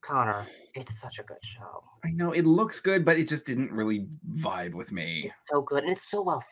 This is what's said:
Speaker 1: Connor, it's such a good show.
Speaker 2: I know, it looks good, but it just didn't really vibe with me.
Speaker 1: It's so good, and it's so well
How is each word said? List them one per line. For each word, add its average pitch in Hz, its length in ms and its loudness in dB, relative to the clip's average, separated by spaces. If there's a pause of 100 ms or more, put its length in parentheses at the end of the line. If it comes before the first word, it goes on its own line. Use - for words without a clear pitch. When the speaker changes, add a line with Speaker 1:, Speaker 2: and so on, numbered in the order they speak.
Speaker 1:
Connor, 110 440 0 (300)
it's - 220 -6
such - 220 -10
a - 40 -14
good - 200 -18
show. - 400 -16 (220)
Speaker 2:
I 165 60 -2
know, 170 200 0
it 165 140 4
looks 180 340 6
good, 190 240 4
but 160 160 6
it 160 80 2
just 143 180 -2
didn't 131 280 -2
really 107 340 0 (240)
vibe 87 420 -4
with 90 200 -8
me. 82 320 -4
Speaker 1:
It's - 200 -12
so 143 160 0
good, 143 220 -2
and 170 80 0
it's - 180 -2
so 208 120 -2
well 165 200 0 (100)